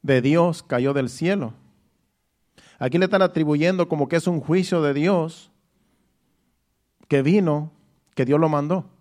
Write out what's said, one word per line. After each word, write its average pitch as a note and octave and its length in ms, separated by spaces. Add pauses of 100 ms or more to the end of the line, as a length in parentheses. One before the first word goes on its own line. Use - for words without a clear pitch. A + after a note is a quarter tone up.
de C3+ 180
Dios E3 400
cayó C3+ 320
del C3+ 160
cielo. D#3+ 460 (1200)
Aquí C3 220
le F#3 60
están F#3+ 180
atribuyendo E3+ 680
como D3 180
que E3+ 100
es D#3+ 100
un E3+ 120
juicio F3 440
de C#3+ 100
Dios E3 580 (1600)
que C#3 160
vino, D#3 480 (420)
que C3+ 100
Dios C#3+ 160
lo D#3+ 100
mandó. D3+ 360 (160)